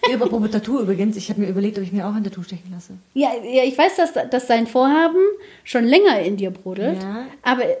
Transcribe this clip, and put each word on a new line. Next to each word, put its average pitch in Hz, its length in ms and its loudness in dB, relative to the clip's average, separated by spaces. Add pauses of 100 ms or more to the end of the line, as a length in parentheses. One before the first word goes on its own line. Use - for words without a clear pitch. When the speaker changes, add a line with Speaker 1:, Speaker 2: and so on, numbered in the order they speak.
Speaker 1:
Ja, 254 60 2
aber 240 100 2
apropos 214 260 0
Tattoo 220 300 -2
übrigens, 196 380 0
ich 185 100 -12
hab 190 80 -4
mir 202 100 0
überlegt, 202 300 -2
ob 196 80 -6
ich 175 80 -8
mir 190 140 -2
auch 208 80 -4
ein 214 100 -2
Tattoo 190 180 -8
stechen 180 300 -14
lasse. 175 220 -16 (180)
Speaker 2:
Ja, 269 160 2 (160)
ja, 254 200 2
ich 262 120 -2
weiß, 359 200 4
dass, 330 160 2 (180)
dass 254 160 -2
dein 226 200 2
Vorhaben 302 520 2 (440)
schon 240 220 0
länger 277 360 6
in 190 180 -2
dir 190 120 -2
brodelt. 190 520 -6
Speaker 1:
Ja. 214 240 -10 (160)
Speaker 2:
Aber 247 220 0 (160)